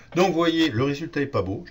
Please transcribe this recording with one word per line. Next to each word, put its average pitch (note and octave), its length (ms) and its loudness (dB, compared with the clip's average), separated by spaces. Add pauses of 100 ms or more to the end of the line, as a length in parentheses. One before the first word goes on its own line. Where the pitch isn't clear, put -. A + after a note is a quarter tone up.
(160)
Donc F#3 120 6
vous E3 80 0
voyez, E3 340 2
le C3 140 0
résultat C#3+ 380 -4
est C#3 40 0
pas G#2+ 160 -2
beau, F#2+ 300 -6